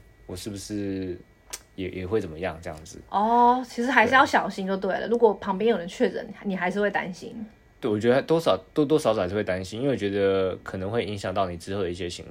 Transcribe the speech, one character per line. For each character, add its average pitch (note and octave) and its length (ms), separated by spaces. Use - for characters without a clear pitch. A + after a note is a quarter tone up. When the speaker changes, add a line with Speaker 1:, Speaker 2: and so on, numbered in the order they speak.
Speaker 1:
我 G2 100
是 F#2 140
不 G2+ 80
是 F#2+ 580
也， F2+ 160
也 F2+ 160
会 G#2 160
怎 F#2 40
么 D#2 120
样 E2+ 240
这 F2+ 80
样 D#2 140
子？ - 140
Speaker 2:
哦， A#3+ 580
其 A#3+ 160
实 B3+ 60
还 A#3+ 160
是 C4 80
要 C4 100
小 D4 240
心 G3 180
就 F#3+ 80
对 F#3+ 200
了。 - 60
Speaker 1:
对。 - 100
Speaker 2:
如 A#3 80
果 A3+ 160
旁 F#3+ 240
边 A3 120
有 G#3+ 60
人 E3+ 100
确 G3 220
诊， - 180
你 G3 120
还 F3+ 140
是 G3+ 100
会 G#3 100
担 F#3+ 220
心。 - 220
Speaker 1:
对， - 80
我 G#2+ 80
觉 A2 140
得 C3 100
多 E3 200
少， A#2+ 180
多 D3+ 100
多 D3+ 140
少 B2 160
少 G#2+ 60
还 F2+ 80
是 G2 80
会 G#2 80
担 F#2 200
心， G#2 160
因 C3+ 60
为 C#3 60
我 A#2+ 40
觉 G2+ 140
得 G2 540
可 - 140
能 F#2 120
会 A2+ 140
影 G2+ 120
响 F#2+ 160
到 G2 160
你 F2 80
之 F#2+ 200
后 G2+ 80
的 F2 40
一 F2 60
些 F2 160
行 - 200